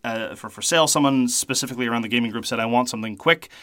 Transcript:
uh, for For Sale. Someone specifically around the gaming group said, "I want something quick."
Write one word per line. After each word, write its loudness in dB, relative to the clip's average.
uh, -6
for -14
For -14
Sale. 4
Someone 4
specifically -2
around 0
the -6
gaming 2
group -6
said, -2
"I 0
want 2
something -8
quick." 0